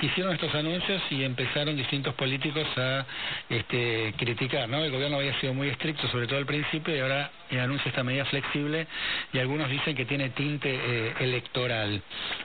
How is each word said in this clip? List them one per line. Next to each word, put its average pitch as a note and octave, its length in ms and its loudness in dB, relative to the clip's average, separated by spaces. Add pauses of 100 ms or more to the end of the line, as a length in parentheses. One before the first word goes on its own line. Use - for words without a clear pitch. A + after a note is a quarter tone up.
hicieron F3+ 320 2
estos D3 200 0
anuncios F3 560 0
y C3+ 140 0
empezaron C3+ 520 0
distintos C3+ 400 0
políticos C#3 500 0 (120)
a, C3 280 2 (440)
este, A2+ 680 0
criticar, B2 520 0
¿no? D3 140 0
El D3+ 80 0
gobierno C#3+ 260 0
había C#3 220 0
sido C3 140 0
muy C#3 160 0
estricto, D3+ 380 -2
sobre A#2+ 200 0
todo C#3 120 0
al C#3 60 0
principio, D3+ 500 0
y C#3 40 2
ahora, C3+ 300 2 (220)
eh, B2+ 80 2
anuncia C3 300 0
esta B2+ 140 0
medida C3 220 2
flexible D3 600 0 (460)
y C3+ 60 2
algunos C3+ 300 2
dicen C#3+ 260 0
que B2+ 100 0
tiene C#3 240 0
tinte, C#3+ 440 0
eh, A#2+ 460 0
electoral. A#2+ 840 0 (440)